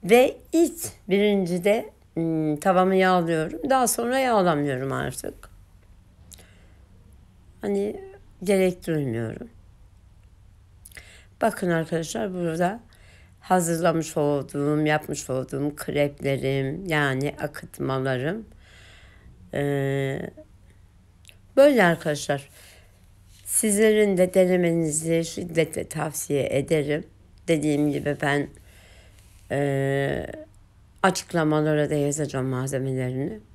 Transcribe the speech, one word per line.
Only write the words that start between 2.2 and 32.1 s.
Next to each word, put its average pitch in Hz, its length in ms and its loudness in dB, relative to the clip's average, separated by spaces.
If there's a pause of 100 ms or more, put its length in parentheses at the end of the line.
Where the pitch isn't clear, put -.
tavamı 185 400 4
yağlıyorum. 180 760 2
Daha 262 180 4
sonra 247 300 -2
yağlamıyorum 147 760 0
artık. - 420 -6 (2250)
Hani 202 400 -2 (440)
gerek 185 420 0
duymuyorum. 135 640 -4 (1900)
Bakın 202 280 0
arkadaşlar, 165 640 -2
burada 175 460 -2 (600)
hazırlamış 165 760 0
olduğum, 147 680 0
yapmış 151 440 -2
olduğum 139 460 -4
kreplerim, 139 1080 -2
yani 143 540 0
akıtmalarım. 135 1080 -6 (1080)
Ee, 139 680 -2 (1400)
böyle 269 280 8
arkadaşlar. 151 640 0 (960)
Sizlerin 214 720 4
de 185 180 4
denemenizi 165 880 2
şiddetle 165 640 -4
tavsiye 151 600 -4 (100)
ederim. 147 460 -2 (440)
Dediğim 147 440 2
gibi 143 300 -4
ben, 143 260 0 (1000)
e, 139 760 -2 (760)
açıklamalara 156 880 0
da 156 40 -2
yazacağım 143 520 -2